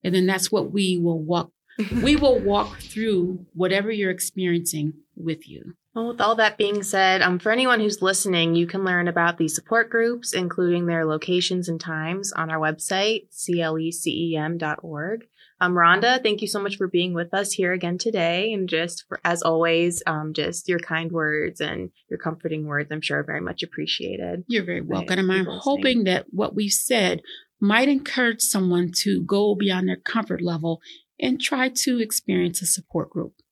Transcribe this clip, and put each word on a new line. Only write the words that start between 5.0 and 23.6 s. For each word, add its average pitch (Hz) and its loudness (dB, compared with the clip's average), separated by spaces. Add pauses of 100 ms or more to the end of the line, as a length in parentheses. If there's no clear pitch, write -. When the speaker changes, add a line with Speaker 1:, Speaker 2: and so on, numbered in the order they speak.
Speaker 1:
with 160 -6
you. - -18 (200)
Speaker 2:
Well, 226 -4
with 240 -6
all 220 4
that 214 2
being 208 0
said, 190 4
um, 180 2
for 214 0
anyone 247 4
who's 208 0
listening, 185 2
you 170 4
can 190 -4
learn 175 2
about 170 2
these 160 0
support 226 0
groups, 233 0
including 175 0
their 165 2
locations 175 0
and 165 -4
times, 170 -6
on 160 -4
our 160 -2
website, 190 -2
C 175 -2
L 160 0
E 160 -2
C 165 -2
E 160 -2
M 160 -4
dot 156 -4
org. 165 -8 (340)
Um, 180 2
Rhonda, 196 6
thank 208 0
you 202 -4
so 202 -2
much 196 -4
for 196 -2
being 180 0
with 170 -4
us 196 -2
here 180 0
again 175 -2
today. 190 0
And 190 -2
just 170 -2
for, - -10
as 170 0
always, 165 2
um, 156 -4
just 156 -4
your 175 0
kind 165 -4
words 151 -2
and 180 -6 (200)
your - -6
comforting 160 -6
words, 147 -4
I'm 156 -6
sure 143 -2
are 151 -4
very 151 -6
much 175 -6